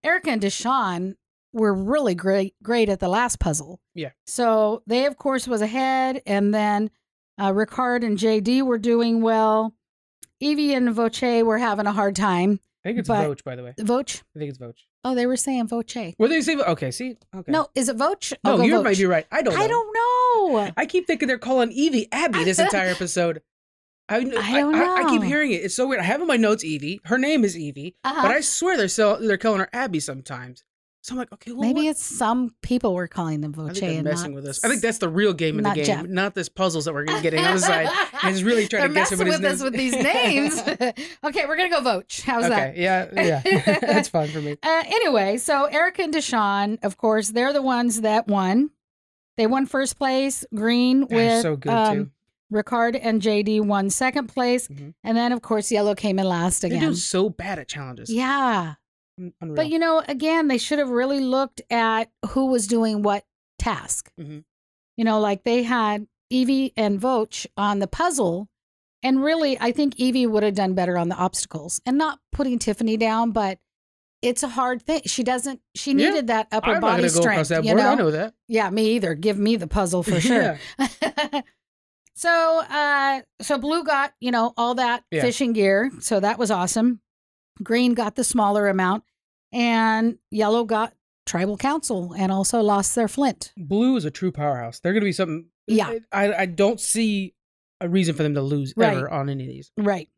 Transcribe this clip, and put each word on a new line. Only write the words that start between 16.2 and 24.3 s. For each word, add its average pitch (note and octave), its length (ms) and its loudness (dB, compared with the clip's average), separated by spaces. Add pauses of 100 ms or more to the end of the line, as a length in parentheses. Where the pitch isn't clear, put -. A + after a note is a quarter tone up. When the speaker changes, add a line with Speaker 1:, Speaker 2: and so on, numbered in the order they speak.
Speaker 2:
they D#4+ 140 2
saying D4+ 160 0
Vo-, C#4 60 0
okay, D3 260 -2
see? B3 260 -10 (180)
Okay. F#3+ 160 -12
Speaker 1:
No, C#4+ 240 0
is B3+ 140 0
it A#3+ 80 -2
Voce? D#4 360 -2 (120)
Speaker 2:
No, C4+ 80 4
Speaker 1:
I'll A3 60 4
go - 60 6
Speaker 2:
you E4 120 4
Speaker 1:
Voce. D4+ 80 2
Speaker 2:
might G3 140 2
be G3 80 2
right. E3+ 260 0
I D#4 100 0
don't B3 120 2
know. F4+ 80 0
Speaker 1:
I A4 60 2
don't A4+ 260 -2
know. A4+ 840 2
Speaker 2:
I C#4+ 100 -2
keep F4+ 200 -2
thinking D4+ 220 0
they're B3+ 100 0
calling B3 340 0
Evie C4 400 0
Abby C#4 320 0
this F#3 140 2
Speaker 1:
<laughs> - 20 2
Speaker 2:
entire G3 280 2
episode. F3 520 -2 (680)
I, G#3 80 -2
Speaker 1:
I A#3+ 80 2
don't C4 500 0